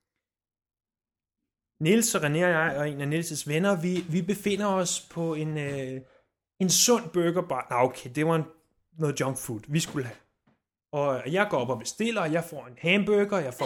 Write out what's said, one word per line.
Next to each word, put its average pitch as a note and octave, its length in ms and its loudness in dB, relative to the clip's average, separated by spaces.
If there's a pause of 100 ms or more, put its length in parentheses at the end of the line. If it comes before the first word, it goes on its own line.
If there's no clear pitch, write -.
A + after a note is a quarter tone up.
(1800)
Niels G#3+ 360 4
og E3 60 0
René D3+ 60 0
og E3+ 280 4
jeg D#3 220 2
og D3 120 -2
en C#3+ 120 -6
af C#3+ 40 -4
Niels' D3+ 440 -4
venner, F3 320 2
vi, F3+ 120 0 (160)
vi F3 120 0
befinder G3+ 460 -2
os F#3+ 440 -2
på E3 220 -4
en, D#3 240 -4
øh, C3+ 440 -6 (580)
en F#3 100 2
sund A#3 340 4 (100)
burgerbar. E3+ 560 0
Nå, B2+ 60 -2
okay, B2+ 400 2
det D3+ 100 2
var E3 100 4
en, D#3 80 2 (500)
noget D3+ 260 -2
junk C3+ 180 -2
food, A2 300 -8
vi D3 120 0
skulle C#3+ 260 -4
have. A2+ 120 -14 (720)
Og C#3 420 0
jeg G3+ 160 2
går D#3+ 80 0
op A#2+ 120 0
og A#2+ 100 -2
bestiller, A3 420 -4
og D#3 100 -2
jeg E3 120 0
får C3+ 240 -12
en B2 100 -20
hamburger, G3+ 600 2
jeg C3 140 -4
får C#3 120 -4